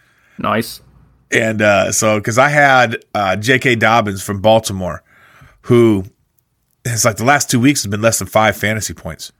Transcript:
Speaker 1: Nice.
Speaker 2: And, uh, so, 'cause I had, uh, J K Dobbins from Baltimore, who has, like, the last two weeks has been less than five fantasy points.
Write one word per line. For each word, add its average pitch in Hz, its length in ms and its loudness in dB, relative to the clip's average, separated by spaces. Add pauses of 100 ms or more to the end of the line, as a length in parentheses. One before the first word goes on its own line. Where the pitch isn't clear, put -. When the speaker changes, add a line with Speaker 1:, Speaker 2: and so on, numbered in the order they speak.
(380)
Speaker 1:
Nice. - 420 -4 (520)
Speaker 2:
And, 110 280 0
uh, 98 300 2
so, 107 300 0
'cause 110 180 -4
I 135 120 6
had, 131 520 2 (100)
uh, 98 220 0
J 113 240 0
K 127 160 0
Dobbins 110 480 0
from 101 180 -6
Baltimore, 95 640 0 (600)
who 113 420 4 (800)
has, 117 200 -4
like, 110 120 -2
the 113 80 -6
last - 260 0
two 127 80 0
weeks 135 240 0
has 101 80 -8
been 104 100 -6
less 113 200 0
than 98 80 -10
five 107 280 2
fantasy 104 380 -6
points. - 460 -16